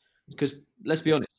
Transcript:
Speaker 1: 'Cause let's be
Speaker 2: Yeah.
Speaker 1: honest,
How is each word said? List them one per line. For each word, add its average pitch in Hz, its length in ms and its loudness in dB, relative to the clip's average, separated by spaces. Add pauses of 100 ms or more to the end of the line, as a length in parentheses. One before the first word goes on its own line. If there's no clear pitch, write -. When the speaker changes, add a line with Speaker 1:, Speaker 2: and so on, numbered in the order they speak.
(380)
Speaker 1:
'Cause 139 160 0 (320)
let's 160 160 0
be 156 100 2
Speaker 2:
Yeah. 156 60 6
Speaker 1:
honest, 110 220 -2